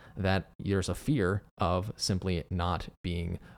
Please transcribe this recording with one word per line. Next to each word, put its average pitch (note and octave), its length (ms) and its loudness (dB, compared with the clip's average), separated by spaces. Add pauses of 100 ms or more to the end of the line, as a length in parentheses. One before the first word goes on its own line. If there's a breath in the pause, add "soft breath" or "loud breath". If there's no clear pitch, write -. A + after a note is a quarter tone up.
(180 loud breath)
that F#2+ 400 0
there's F#2+ 320 0
a F2 40 0
fear G2+ 480 2 (140)
of F#2 400 0
simply F#2 540 0
not F2 380 -2 (140)
being, E2+ 360 -4 (200 loud breath)